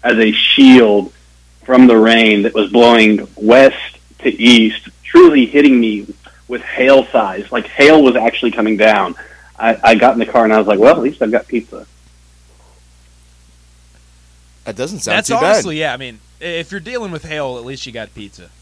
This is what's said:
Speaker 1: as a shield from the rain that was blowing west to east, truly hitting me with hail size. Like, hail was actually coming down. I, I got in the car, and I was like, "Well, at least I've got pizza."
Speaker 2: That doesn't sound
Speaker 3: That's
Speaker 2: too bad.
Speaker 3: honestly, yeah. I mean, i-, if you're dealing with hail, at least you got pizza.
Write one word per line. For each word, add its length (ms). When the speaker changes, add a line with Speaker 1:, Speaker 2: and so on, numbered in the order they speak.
Speaker 1:
as 140
a 140
shield 800
from 240
the 80
rain 460
that 120
was 160
blowing 560
west 640
to 100
east, 580
truly 440
hitting 340
me 260
with 140
hail 440
size. 460
Like, 140
hail 360
was 140
actually 360
coming 240
down. 380
I, 240
I 120
got 200
in 60
the 60
car, 180
and 80
I 60
was 80
like, 120
"Well, 180
at 60
least 180
I've 120
got 160
pizza." 380
Speaker 2:
That 120
doesn't 240
sound 180
Speaker 3:
That's 100
Speaker 2:
too 60
bad. 100
Speaker 3:
honestly, 360
yeah. 120
I 40
mean, 240
i-, 40
if 260
you're 100
dealing 320
with 120
hail, 340
at 60
least 220
you 60
got 220
pizza. 360